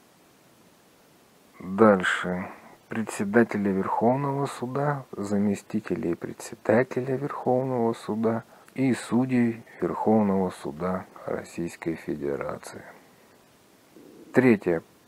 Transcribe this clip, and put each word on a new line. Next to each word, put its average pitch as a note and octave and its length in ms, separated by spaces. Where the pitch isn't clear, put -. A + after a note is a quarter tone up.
Дальше. F#2 840
Председателя G#2 840
Верховного C3+ 720
суда, C3+ 640
заместителей G2+ 1040
председателя B2+ 1000
Верховного B2+ 800
суда A2+ 500
и C3 200
судей A#2+ 680
Верховного F#2+ 720
суда F2+ 540
Российской - 720
Федерации. - 840
Третье. G#2 520